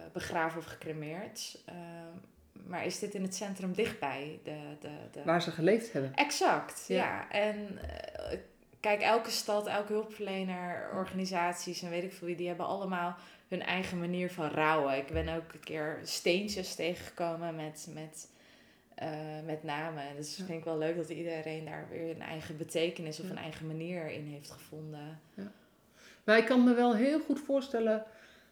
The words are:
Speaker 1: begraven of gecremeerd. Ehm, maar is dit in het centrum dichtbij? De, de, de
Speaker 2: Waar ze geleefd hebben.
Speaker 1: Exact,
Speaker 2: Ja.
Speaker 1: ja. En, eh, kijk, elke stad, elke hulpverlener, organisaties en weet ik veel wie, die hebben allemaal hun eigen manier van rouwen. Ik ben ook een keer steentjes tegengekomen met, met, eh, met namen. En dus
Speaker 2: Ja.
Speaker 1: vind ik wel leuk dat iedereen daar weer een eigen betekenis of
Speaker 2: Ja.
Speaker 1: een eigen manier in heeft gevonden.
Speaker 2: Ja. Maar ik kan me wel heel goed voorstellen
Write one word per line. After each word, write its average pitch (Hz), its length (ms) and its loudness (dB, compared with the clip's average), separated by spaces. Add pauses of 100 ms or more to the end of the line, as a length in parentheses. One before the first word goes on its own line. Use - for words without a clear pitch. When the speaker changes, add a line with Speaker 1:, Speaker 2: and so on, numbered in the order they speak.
(140)
Speaker 1:
begraven 165 460 0
of 160 60 -8
gecremeerd. 160 1000 -8
Ehm, 170 120 -12 (880)
maar 180 180 -2
is 185 140 -2
dit 202 140 -4
in 196 80 -2
het 190 140 -2
centrum 190 380 -2
dichtbij? 147 720 -2
De, 151 140 -6 (220)
de, 151 100 -10 (220)
de - 120 -10
Speaker 2:
Waar 165 180 6
ze 170 100 -2
geleefd 190 420 4
hebben. 135 220 0
Speaker 1:
Exact, 285 720 2
Speaker 2:
Ja. 190 80 0
Speaker 1:
ja. - 360 0
En, 208 500 0
eh, - 560 -6 (420)
kijk, 208 220 4
elke 226 300 6
stad, 208 360 0
elke 208 260 0
hulpverlener, 190 1000 -2
organisaties 185 880 0
en 180 80 -6
weet 175 140 0
ik 190 100 -4
veel 170 140 -8
wie, 175 80 -2
die 175 120 -2
hebben 170 180 -2
allemaal 185 500 0 (320)
hun 180 140 -2
eigen 185 380 0
manier 180 320 0
van 160 180 0
rouwen. 151 480 6
Ik 139 100 -2
ben 160 280 0
ook 165 180 -6
een 160 100 -14
keer 156 400 -4
steentjes 185 720 0
tegengekomen 170 800 -2
met, 156 380 -8
met, 156 340 -12 (680)
eh, - 140 -4 (360)
met 156 180 -4
namen. 156 440 -4
En 143 80 -8
dus 147 220 -8
Speaker 2:
Ja. 190 80 -6
Speaker 1:
vind 170 120 -4
ik 160 80 -8
wel 165 120 0
leuk 156 180 2
dat 160 140 -2
iedereen 160 560 -4
daar 156 240 -8
weer 165 260 -4
een - 60 -10
eigen 156 360 -8
betekenis 160 600 -2
of 160 60 -8
Speaker 2:
Ja. 185 60 -6
Speaker 1:
een - 60 -6
eigen 160 300 -8
manier 160 440 -4
in 151 160 -6
heeft 147 240 -12
gevonden. 156 680 -12 (140)
Speaker 2:
Ja. 196 180 -10 (720)
Maar 214 140 8
ik 226 80 8
kan 247 180 8
me 247 100 10
wel 240 220 8
heel 277 240 6
goed 294 200 0
voorstellen 226 640 2 (480)